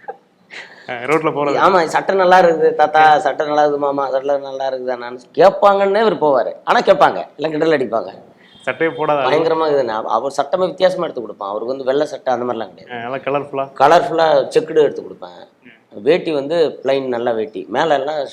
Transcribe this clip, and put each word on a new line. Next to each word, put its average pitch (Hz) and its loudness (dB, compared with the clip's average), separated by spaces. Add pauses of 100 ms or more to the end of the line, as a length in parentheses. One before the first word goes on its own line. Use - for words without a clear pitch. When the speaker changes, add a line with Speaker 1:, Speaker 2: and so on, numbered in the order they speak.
(880)
Speaker 1:
ஆ, 127 -8
ரோட்ல 151 -2
போறது. 143 2
Speaker 2:
ஆமா, 185 4
"சட்டை 156 -2
நல்லா 185 6
இருக்குது 160 4
தாத்தா, 156 4
சட்டை 143 -2
நல்லா 147 2
இருக்குது 143 -2
மாமா, 139 -2
சட்டை 139 -2
நல்லா 135 -8
இருக்குதா?" 127 -6
நான் 120 -12 (140)
கேட்பாங்கன்னே 196 4
இவர் 190 2
போவாரு. 143 0
ஆனா 208 2
கேட்பாங்க, 151 2 (100)
இல்ல 147 -4
கிண்டல் 156 0
அடிப்பாங்க. 110 -2 (520)
Speaker 1:
சட்டையே 143 -2
போடாத 147 0
ஆளு. 147 2
Speaker 2:
பயங்கரமா 160 0
இருக்குது. 139 2
நான் 113 -4
அவர் 117 -2
சட்டமே 180 -2
வித்தியாசமா 180 -2
எடுத்து 123 -8
கொடுப்பேன். 101 -10
அவருக்கு 110 -6
வந்து 135 -6
வெள்ளை 139 0
சட்டை 131 -4
அந்த 120 -4
மாதிரிலாம் 104 -8
கிடையாது. 117 -14
Speaker 1:
ஆ, - -10
நல்லா 135 -6
கலர்ஃபுல்லா. 139 -6
Speaker 2:
கலர்ஃபுல்லா 160 2
செக்குடு 156 2
எடுத்து - -2
கொடுப்பேன். 90 -18 (160)
Speaker 1:
ம். 113 -20
Speaker 2:
வேட்டி 165 0
வந்து 143 -2
பிளைன் 135 -2
நல்ல 120 -4
வேட்டி, 110 -8
மேல 147 0
எல்லாம் 139 -4